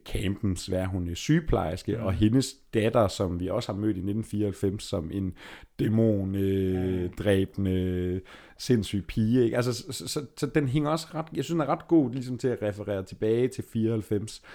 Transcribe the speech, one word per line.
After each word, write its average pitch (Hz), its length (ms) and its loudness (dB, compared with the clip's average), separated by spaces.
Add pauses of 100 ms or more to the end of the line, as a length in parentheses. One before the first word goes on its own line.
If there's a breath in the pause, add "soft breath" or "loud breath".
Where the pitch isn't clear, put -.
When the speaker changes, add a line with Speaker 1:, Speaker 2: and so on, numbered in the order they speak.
Speaker 1:
campens, 95 640 -2
hvad 92 120 -2
er 92 80 0
hun, 92 220 -2
øh, 85 80 -6
sygeplejerske, 104 800 0
Speaker 2:
Mm. 117 60 -6
Speaker 1:
og 95 100 0
hendes 107 420 4 (200)
datter, 110 340 4
som 87 320 -2
vi 90 80 -2
også 107 240 -2
har 95 80 -6
mødt 107 160 0
i 92 40 -6
nitten 101 240 -2
fireoghalvfems 101 580 -2
som 80 300 -4
en 95 220 -2 (440 loud breath)
dæmon, 107 560 2
øh, 92 680 0
Speaker 2:
Mm. 87 160 -4
Speaker 1:
dræbende, 92 1040 0 (380 loud breath)
sindssyg 104 500 0
pige, 117 360 2
ikke? 113 120 0
Altså, 123 180 0
så, - 180 -10
så, 85 160 -10
så, 139 180 -6 (100)
så 151 100 -4
den 143 220 0
hænger 147 220 0
også 156 240 -4
ret, 156 180 -6
jeg - 120 -4
synes, 160 100 -4
den 170 60 2
er 143 120 0
ret - 160 -6
god, 151 240 4
ligesom, 127 260 -6
til 135 100 0
at 120 140 -2
referere 101 400 -2
tilbage 113 460 2
til - 240 -8
fireoghalvfems, 110 720 -2 (120)